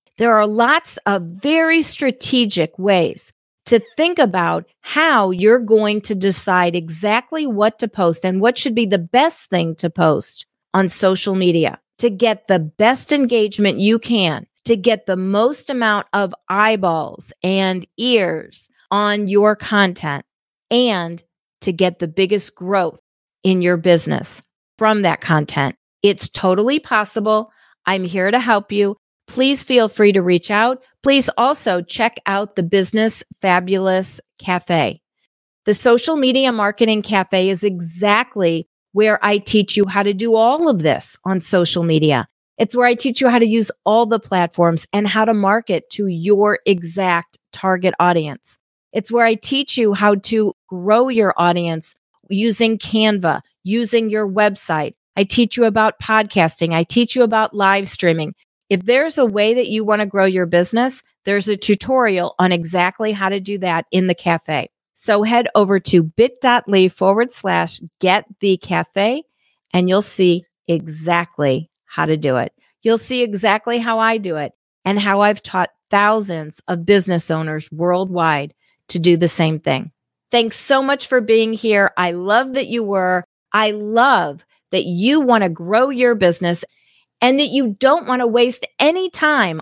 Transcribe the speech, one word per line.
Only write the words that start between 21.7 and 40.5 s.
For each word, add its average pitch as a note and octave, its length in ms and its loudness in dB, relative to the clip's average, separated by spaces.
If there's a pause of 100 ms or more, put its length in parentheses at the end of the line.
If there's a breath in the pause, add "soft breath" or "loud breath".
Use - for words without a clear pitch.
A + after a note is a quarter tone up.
get F3 260 -2
the E3+ 100 -6
biggest F#3+ 460 -2
growth F3+ 460 -4 (440)
in F#3 180 2
your F3 160 2
business - 640 0 (360)
from G#3+ 260 0
that E3 180 0
content. D3+ 540 -2 (280)
It's G3+ 240 2
totally G#3 520 0
possible. G#3+ 720 -2 (340 soft breath)
I'm F#3+ 180 -2
here F#3 260 -2
to A#3+ 100 2
help A3 320 0
you. G3+ 260 0 (300)
Please C4+ 360 0
feel A#3+ 240 2
free G#3 240 4
to F#3+ 100 2
reach F3+ 300 0
out. A#3+ 320 0 (180 soft breath)
Please C4+ 360 2
also A#3+ 440 0
check A#3 440 -4
out G3 300 -4
the E3+ 80 -2
Business G3+ 600 -2 (180)
Fabulous F#3 800 0 (200)
Cafe. E3+ 600 -2 (640)
The G#3+ 80 2
Social B3 420 2
Media C4 360 2
Marketing G#3+ 500 0
Cafe F#3+ 480 0
is F#3+ 140 -4
exactly F3+ 1040 -2 (260)
where G#3+ 280 2
I G#3 180 2
teach G3+ 360 0
you G3+ 100 4
how F#3+ 180 0
to G#3 100 0
do A3 220 0
all C#4 340 2